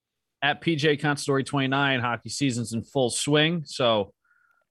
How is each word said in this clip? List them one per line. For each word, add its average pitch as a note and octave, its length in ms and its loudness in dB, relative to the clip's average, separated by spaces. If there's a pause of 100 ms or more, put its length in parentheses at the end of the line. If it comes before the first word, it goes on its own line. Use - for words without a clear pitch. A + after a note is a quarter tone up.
(440)
At C#3+ 180 0
P E3 140 0
J D3 200 2
Consadori C#3 480 0
twenty-nine, C3+ 580 0
hockey A#2 280 -4
season's A#2 420 -2
in A2+ 120 -4
full C3 260 0
swing, D3+ 560 0
so A2 480 0 (580)